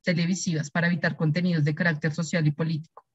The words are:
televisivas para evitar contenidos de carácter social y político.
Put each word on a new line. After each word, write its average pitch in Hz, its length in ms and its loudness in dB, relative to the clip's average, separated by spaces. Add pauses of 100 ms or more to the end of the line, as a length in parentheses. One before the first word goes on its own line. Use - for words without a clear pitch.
televisivas 170 680 0
para 170 180 0
evitar 170 280 0
contenidos 165 480 2
de 151 100 2
carácter 160 400 -2
social 165 320 0
y 151 60 4
político. 160 640 -6